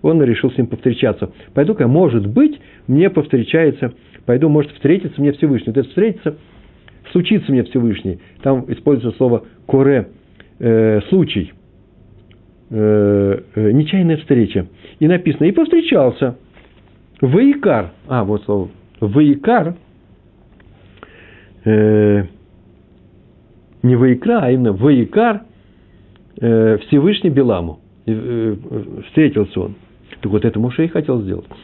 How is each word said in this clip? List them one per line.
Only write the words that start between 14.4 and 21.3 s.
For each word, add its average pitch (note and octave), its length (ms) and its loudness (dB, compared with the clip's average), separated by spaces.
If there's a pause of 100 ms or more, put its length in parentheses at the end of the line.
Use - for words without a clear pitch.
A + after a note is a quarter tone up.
И D3+ 80 2
написано: E3+ 380 0
«И F#3+ 80 2
повстречался». G3 840 0 (840)
Ваикар. D#3+ 680 2 (160)
А, B2 180 -2
вот G#2 180 -4
слово. G2 260 -4 (300)
Ваикар. D3+ 760 0 (1900)